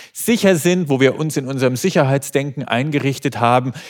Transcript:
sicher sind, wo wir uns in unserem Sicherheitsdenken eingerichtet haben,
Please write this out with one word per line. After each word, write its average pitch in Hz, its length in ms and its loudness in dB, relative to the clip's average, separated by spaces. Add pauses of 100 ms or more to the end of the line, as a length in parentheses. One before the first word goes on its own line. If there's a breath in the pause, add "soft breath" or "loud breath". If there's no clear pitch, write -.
(120)
sicher 196 440 2
sind, 175 320 0
wo 135 100 2
wir 131 180 4
uns 156 200 -4
in 135 100 -4
unserem 127 300 0
Sicherheitsdenken 139 880 0
eingerichtet 135 720 -2
haben, 123 340 2 (180 loud breath)